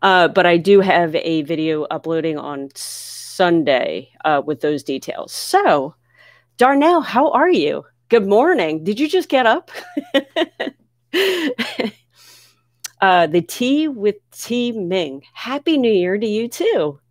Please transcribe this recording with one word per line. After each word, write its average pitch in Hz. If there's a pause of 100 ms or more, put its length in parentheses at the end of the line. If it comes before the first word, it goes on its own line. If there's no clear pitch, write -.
Uh, 185
but 175
I 175
do 190
have 170
a 165
video 156
uploading 160
on 139
Sunday, - (140)
uh, 147
with 147
those 151
details. -
So, 160 (640)
Darnell, 277
how 269
are 302
you? 147 (240)
Good 220
morning. 202
Did 208
you 302
just 359
get 254
up? 226
<laughs> - (1120)
Uh, 180
the 170
tea 277
with 208 (160)
T 240
Ming. 175 (100)
Happy 285
New 233
Year 185
to 220
you 220
too. 208 (120)